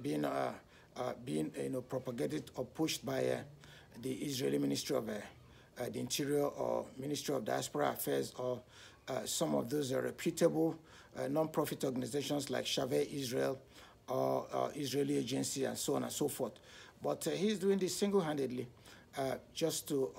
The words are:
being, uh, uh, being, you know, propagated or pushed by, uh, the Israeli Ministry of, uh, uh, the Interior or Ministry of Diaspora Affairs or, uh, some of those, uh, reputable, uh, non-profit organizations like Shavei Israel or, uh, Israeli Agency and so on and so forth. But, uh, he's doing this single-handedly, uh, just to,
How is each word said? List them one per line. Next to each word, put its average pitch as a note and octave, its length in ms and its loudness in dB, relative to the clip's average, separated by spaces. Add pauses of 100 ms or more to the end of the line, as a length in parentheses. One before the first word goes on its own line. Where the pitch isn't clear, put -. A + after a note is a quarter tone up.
being, D3 240 0
uh, C3+ 280 0 (440)
uh, B2+ 160 -2 (100)
being, D3+ 320 -2
you C#3 140 -2
know, C3 120 -2
propagated C3+ 760 -2
or C3 100 -2
pushed - 400 -2
by, C3 200 2
uh, B2+ 120 2 (640)
the C3 100 -2
Israeli C#3 460 0
Ministry C#3+ 400 2
of, A#2 100 0
uh, G#2+ 60 -2 (640)
uh, B2 120 -2
the - 80 -4
Interior C#3+ 440 2
or A#2+ 420 0 (120)
Ministry C#3 380 -2
of A#2 100 0
Diaspora C3+ 460 2
Affairs C3+ 460 0
or, B2+ 240 -2 (460)
uh, - 180 -2
some D#3 300 0
of B2+ 140 0
those, C#3 240 0
uh, B2+ 80 2
reputable, D#3+ 760 4 (400)
uh, C3 100 -2
non-profit D#3 560 2
organizations C3 680 0
like B2 160 0
Shavei C#3+ 480 2
Israel C3+ 460 0 (480)
or, C3 460 2
uh, B2+ 220 2
Israeli C#3+ 420 2
Agency C3+ 480 0
and A#2 120 -2
so - 180 0
on C3 80 0
and A#2 80 -4
so D3 160 0
forth. B2 260 -2 (480)
But, D3 260 -2
uh, D#3 40 2
he's F#3 280 2
doing G3 200 4
this F#3 160 0
single-handedly, D3+ 720 2 (500)
uh, C3+ 180 0 (180)
just - 340 0
to, C3+ 320 2